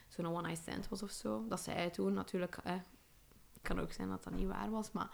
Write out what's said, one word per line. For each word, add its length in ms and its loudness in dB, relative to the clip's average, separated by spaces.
zo'n 200 -6
one-night 340 -2
stand 280 -6
was 140 -6
of 80 -8
zo. 380 -4
Dat 100 -2
zei 180 -6
hij 120 0
toen 240 0
natuurlijk, 500 -4
hè. 100 -4
Het 880 -14
kan 180 -2
ook 120 12
zijn 180 -4
dat 140 -6
dat 100 -8
niet 140 0
waar 240 -2
was, 200 -4
maar 220 0